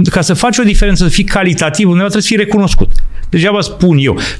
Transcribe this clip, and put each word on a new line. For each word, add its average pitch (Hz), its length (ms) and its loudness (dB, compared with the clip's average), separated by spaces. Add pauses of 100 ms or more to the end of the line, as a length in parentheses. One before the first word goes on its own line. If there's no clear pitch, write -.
(120)
ca 185 100 0
să 170 120 -2
faci 240 240 -2
o 247 60 0
diferență, 202 400 2
să 175 60 2
fii 190 140 0
calitativ, 180 680 -2
undeva 175 180 0
trebuie 208 140 -2
să - 60 -4
fii 226 100 -2
recunoscut. 202 540 2 (380)
Degeaba 196 320 0
spun 175 380 0
eu. 135 180 0 (220)